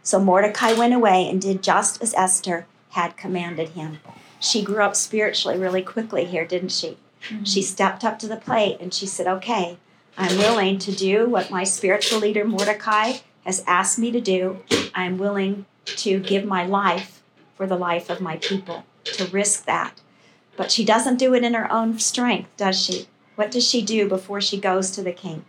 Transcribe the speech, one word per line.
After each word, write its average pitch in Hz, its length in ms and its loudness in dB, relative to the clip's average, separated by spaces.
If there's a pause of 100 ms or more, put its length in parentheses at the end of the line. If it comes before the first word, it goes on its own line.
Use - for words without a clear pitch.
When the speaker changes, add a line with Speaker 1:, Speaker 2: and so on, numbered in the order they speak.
Speaker 1:
So 196 160 2
Mordecai 208 520 4
went 240 220 4
away 190 340 6
and 190 140 0
did 190 200 0
just 196 380 2
as 233 140 -2
Esther 180 520 0 (240)
had 170 260 -4
commanded 170 540 -6
him. 156 280 -10 (400)
She - 240 0
grew 208 200 0
up 202 120 2
spiritually - 640 0
really 185 240 0
quickly 208 420 -4
here, 170 220 -4
didn't 180 260 -4
she? - 240 -6 (320)
Speaker 2:
Mm-hmm. 208 160 -8
Speaker 1:
She 190 180 0
stepped 190 420 -2
up 226 160 -2
to 220 80 -10
the 220 80 -8
plate 214 440 0
and 180 140 -8
she 196 120 -4
said, 180 200 -4
"Okay, 190 500 -2 (400)
I'm 185 220 0
willing 202 400 4
to 190 140 -4
do 196 360 2
what 208 220 0
my 185 140 -2
spiritual 208 560 2
leader 214 240 2
Mordecai 214 720 0 (260)
has 180 220 -4
asked 185 320 2
me 233 140 0
to 240 80 2
do. 185 400 0 (340)
I'm 185 240 -2
willing 196 480 -2 (180)
to 190 360 0
give 196 240 0
my 190 200 -2
life 190 580 -2 (340)
for 190 100 -4
the 185 100 0
life 170 320 -2
of 180 120 -6
my 160 160 -6
people, 180 480 -6 (200)
to - 220 -6
risk 196 380 0
that." - 360 -4 (560)
But 175 140 -4
she 226 140 2
doesn't 247 320 4
do 254 160 4
it 247 120 4
in 240 100 0
her 220 180 -2
own 226 260 0
strength, 240 580 0
does 190 220 0
she? - 280 -2 (280)
What 214 160 -2
does 247 160 2
she 247 140 2
do 208 280 0
before 190 340 -4
she 196 160 -2
goes 190 320 0
to 196 120 -8
the 180 100 -4
king? 165 360 -10